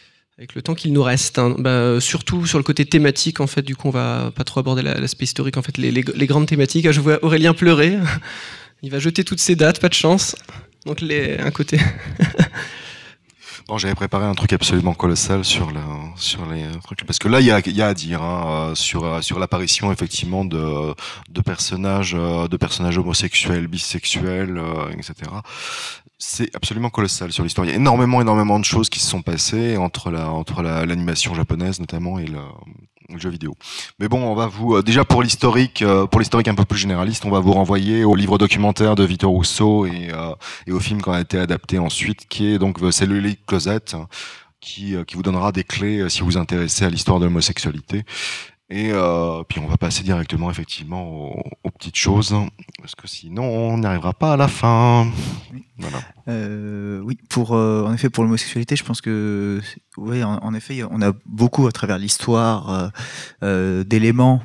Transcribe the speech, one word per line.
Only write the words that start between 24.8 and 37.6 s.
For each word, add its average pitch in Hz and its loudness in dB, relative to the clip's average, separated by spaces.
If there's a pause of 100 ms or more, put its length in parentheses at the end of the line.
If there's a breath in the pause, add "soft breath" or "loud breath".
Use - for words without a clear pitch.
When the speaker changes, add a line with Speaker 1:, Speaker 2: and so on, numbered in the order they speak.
Speaker 2:
et - -12
cetera. 90 -12 (720 loud breath)
C'est - -4
absolument 117 -4
colossal 92 -2
sur 87 -2
l'histoire. 85 -2
Il - 0
y 67 -2
a - 0
énormément, 123 4
énormément 107 4
de 104 0
choses 110 2
qui - -8
se - 0
sont 92 -2
passées 110 -2
entre 90 -4
la, 80 -4
entre 80 -6
la, 82 -2
l'animation 85 -2
japonaise, 87 -2
notamment, 87 -6
et 82 -6
le, 76 -8 (680)
le 87 -16
jeu 90 -6
vidéo. 78 -8 (440 loud breath)
Mais 104 -2
bon, 127 2
on 110 0
va 113 0
vous, 110 0
euh, 95 4
déjà 120 6
pour 123 4
l'historique, 120 2
euh, 98 4
pour 117 4
l'historique 113 2
un 104 2
peu 98 4
plus 107 -2
généraliste, 98 -2
on 101 0
va 98 4
vous 95 6
renvoyer 98 2